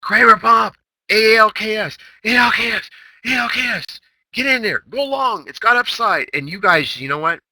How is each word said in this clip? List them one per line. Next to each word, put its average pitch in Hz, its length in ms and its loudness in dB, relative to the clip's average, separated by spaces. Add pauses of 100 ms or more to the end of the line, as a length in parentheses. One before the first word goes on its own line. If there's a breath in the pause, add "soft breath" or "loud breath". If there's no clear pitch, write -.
Kramer 220 360 4
pump, 220 400 2 (340)
A 220 260 4
L 214 140 6
K 214 260 -6
S, 190 200 -6 (280 loud breath)
A 226 120 0
L 240 140 4
K 233 220 -2
S, - 180 -6 (360 loud breath)
A 240 40 -4
L 247 180 -2
K - 120 -4
S, 226 240 -4 (480)
get 254 140 -4
in 262 160 0
there, 180 280 -4
go 262 140 -4
long, 262 440 -2
it's - 100 -16
got 233 180 2
upside. 220 580 -2
And 143 140 -6
you 190 120 -12
guys, 170 400 2
you 135 80 -10
know 143 100 -4
what? 160 220 -4 (120)